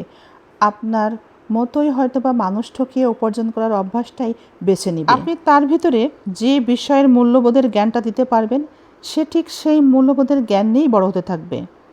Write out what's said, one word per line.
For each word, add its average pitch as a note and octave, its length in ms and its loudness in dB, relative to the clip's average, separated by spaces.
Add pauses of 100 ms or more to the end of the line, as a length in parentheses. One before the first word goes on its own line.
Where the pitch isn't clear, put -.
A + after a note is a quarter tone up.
(600)
আপনার G#3+ 500 -2 (420)
মতোই B3 380 -2
হয়তোবা B3+ 420 -2
মানুষ G#3+ 320 -2 (100)
ঠকিয়ে C4 320 -2
উপার্জন A3+ 440 -4
করার A3 220 -4
অভ্যাসটাই A3+ 600 -4 (300)
বেছে F#3+ 300 0
নিবে। D#3 200 0
আপনি E3+ 200 -2 (120)
তার C#4+ 220 4
ভিতরে D4 340 0 (400)
যে B3 200 2
বিষয়ের C4+ 480 2
মূল্যবোধের A#3+ 600 4
জ্ঞানটা G#3+ 300 0
দিতে G#3+ 240 -4
পারবেন, A3+ 360 0 (440)
সে - 200 -4
ঠিক E4 260 -4
সেই D#4 300 0
মূল্যবোধের C4+ 680 4
জ্ঞান G3+ 200 0
নিয়েই B3+ 280 2
বড় F#3+ 120 4
হতে F#3+ 160 -2
থাকবে। E3+ 360 -8 (340)